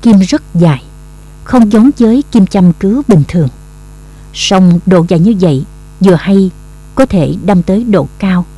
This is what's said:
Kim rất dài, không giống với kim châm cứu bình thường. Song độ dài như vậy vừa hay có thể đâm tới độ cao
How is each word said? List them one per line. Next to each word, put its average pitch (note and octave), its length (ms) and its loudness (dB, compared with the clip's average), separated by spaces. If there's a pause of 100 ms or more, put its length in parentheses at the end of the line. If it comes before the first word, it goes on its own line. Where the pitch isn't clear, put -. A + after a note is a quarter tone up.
Kim A3+ 160 2
rất F#3+ 240 -2 (120)
dài, E3 280 0 (640)
không A#3 280 0
giống A#3 260 4
với A#3+ 320 0
kim G3 160 2
châm F3+ 260 0
cứu G#3+ 360 -4
bình F3 200 2
thường. E3 200 -4 (880)
Song F#3 520 0
độ F3+ 220 2
dài F3 120 0
như G#3+ 200 2
vậy D3+ 240 -2 (360)
vừa F#3 140 2
hay G3 360 0 (440)
có C4 120 0
thể D3 280 -4 (100)
đâm F#3 180 0
tới G3+ 220 -2
độ F#3+ 240 -2 (100)
cao F#3 260 -4 (140)